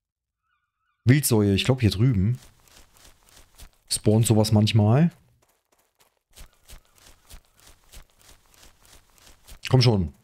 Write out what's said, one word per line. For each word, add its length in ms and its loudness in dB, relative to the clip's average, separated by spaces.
Wildsäue. 480 2
Ich 120 -2
glaub, 160 -2
hier 100 2
drüben 480 -2
spawnt 360 0
sowas 260 0
manchmal. 600 2
Komm 120 2
schon. 320 -2